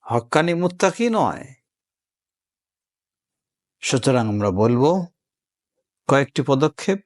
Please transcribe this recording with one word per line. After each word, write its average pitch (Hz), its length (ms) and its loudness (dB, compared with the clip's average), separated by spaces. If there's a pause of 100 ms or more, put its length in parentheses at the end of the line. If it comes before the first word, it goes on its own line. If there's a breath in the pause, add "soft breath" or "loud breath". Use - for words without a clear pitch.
হক্কানি 156 520 -2
মুত্তাকি 180 560 -2
নয়। 156 440 -4 (2250)
সুতরাং 123 460 0
আমরা 104 240 0
বলবো 123 560 2 (1000)
কয়েকটি 139 340 0
পদক্ষেপ। 147 640 0